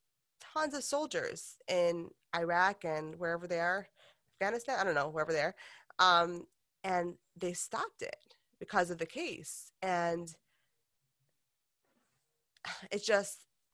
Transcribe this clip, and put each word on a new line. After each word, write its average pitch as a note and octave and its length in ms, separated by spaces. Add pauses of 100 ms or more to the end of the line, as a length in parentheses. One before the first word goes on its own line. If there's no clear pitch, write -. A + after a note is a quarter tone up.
(420)
tons D#4 320
of C4+ 100
soldiers C#4 720 (100)
in F3 440 (240)
Iraq F3 500
and D#3 320
wherever E3+ 300
they E3+ 120
are, F3+ 280 (540)
Afghanistan, A3+ 380
I F#3+ 40
don't F3 120
know, C#3+ 140
wherever D#3 240
they D3+ 80
are. F3 140 (440)
Um, F3 480 (360)
and F3 340 (180)
they F3 180
stopped - 480
it - 340 (240)
because F3+ 320
of E3+ 80
the E3 80
case. - 640 (100)
And E3+ 540 (2500)
it's G#3 140
just, G3+ 400 (280)